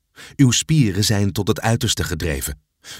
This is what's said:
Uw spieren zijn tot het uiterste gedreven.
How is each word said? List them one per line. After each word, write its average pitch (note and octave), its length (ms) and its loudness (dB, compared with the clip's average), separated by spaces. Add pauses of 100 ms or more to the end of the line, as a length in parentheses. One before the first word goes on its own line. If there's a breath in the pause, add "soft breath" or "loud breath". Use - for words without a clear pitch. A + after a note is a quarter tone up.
(360 loud breath)
Uw C3 160 6
spieren A2 520 2
zijn G2+ 280 0
tot G2 160 -4
het G#2+ 140 -2
uiterste A2+ 420 0
gedreven. D#2 580 -6 (380 loud breath)